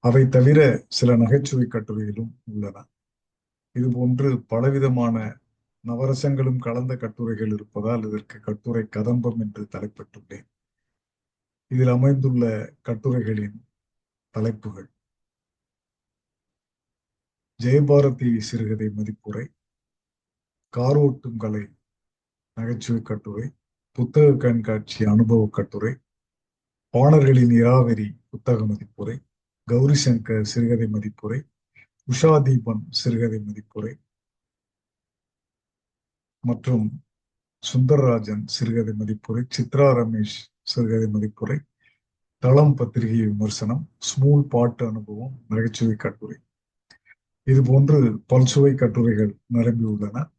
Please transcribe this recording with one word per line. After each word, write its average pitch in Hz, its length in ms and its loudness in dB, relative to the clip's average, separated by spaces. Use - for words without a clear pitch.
அவை 127 180 6
தவிர 139 240 6
சில 120 240 4
நகைச்சுவை 127 440 0
கட்டுரைகளும் 107 540 -8
உள்ளன. 101 320 -10
இதுபோன்று 123 540 0
பலவிதமான 127 640 0
நவரசங்களும் 131 840 -2
கலந்த 123 300 -6
கட்டுரைகள் 110 580 -6
இருப்பதால் 107 540 -6
இதற்கு 104 380 -12
கட்டுரை 113 380 -6
கதம்பம் 113 480 -2
என்று 104 280 -12
தலைப்பிட்டுள்ளேன். 101 760 -16
இதில் 127 240 2
அமைந்துள்ள 131 500 2
கட்டுரைகளின் 110 680 -4
தலைப்புகள்: 107 540 -8
ஜெயபாரதி 139 720 2
சிறுகதை 107 380 -4
மதிப்புரை, 107 460 -10
கார் 131 280 2
ஓட்டும் 123 400 -2
கலை 107 180 -4
நகைச்சுவை 113 520 -6
கட்டுரை, 107 340 -10
புத்தக 147 320 4
கண்காட்சி 113 580 -4
அனுபவ 113 300 4
கட்டுரை, 104 340 -6
பாணர்களின் 131 640 6
இராவெறி 117 500 4
புத்தக 120 300 -2
மதிப்புரை, 104 460 -8
கௌரி 135 340 4
சங்கர் 110 460 0
சிறுகதை 117 440 0
மதிப்புரை, 107 440 -8
உஷா 156 260 4
தீபன் 113 340 -2
சிறுகதை 117 380 -2
மதிப்புரை 104 440 -12
மற்றும் 117 460 -2
சுந்தரராஜன் 123 800 0
சிறுகதை 113 480 -4
மதிப்புரை, 110 420 -6
சித்ரா 139 340 2
ரமேஷ் 113 360 -4
சிறுகதை 113 420 -2
மதிப்புரை, 107 440 -4
தளம் 139 320 6
பத்திரிகை 113 560 -2
விமர்சனம், 107 560 -4
ஸ்மூல் 143 440 4
பாட்டு 120 380 0
அனுபவம், 110 480 -12
நகைச்சுவை 110 460 -2
கட்டுரை, - 440 -10
இது 135 240 4
போன்று 139 280 6
பல்சுவை 131 420 4
கட்டுரைகள் 110 600 0
நிரம்பியுள்ளன. 113 840 -2